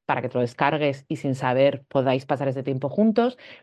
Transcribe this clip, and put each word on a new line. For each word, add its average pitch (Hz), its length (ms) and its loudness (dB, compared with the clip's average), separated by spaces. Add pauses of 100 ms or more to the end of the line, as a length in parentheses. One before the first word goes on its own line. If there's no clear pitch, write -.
para 131 160 -2
que 127 60 -6
te - 40 -8
lo 123 80 0
descargues 139 640 0
y 156 100 -6
sin 135 180 -4
saber 131 520 2
podáis 131 380 0
pasar 139 220 -2
ese 135 160 -4
tiempo 135 260 -4
juntos. 220 480 2 (260)